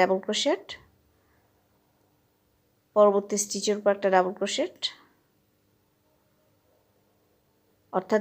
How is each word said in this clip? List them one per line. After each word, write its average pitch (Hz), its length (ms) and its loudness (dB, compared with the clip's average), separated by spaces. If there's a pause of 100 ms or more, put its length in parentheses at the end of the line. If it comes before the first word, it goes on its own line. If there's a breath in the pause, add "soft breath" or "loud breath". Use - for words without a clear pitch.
ডাবল 185 240 2
ক্রোশেট, 277 400 -2 (2250)
পরবর্তী 208 480 4
স্টিচের 202 340 -4
উপর 208 180 0
একটা 202 140 -2
ডাবল 185 280 4
ক্রোশেট। 262 400 -6 (3250)
অর্থাৎ 208 280 -2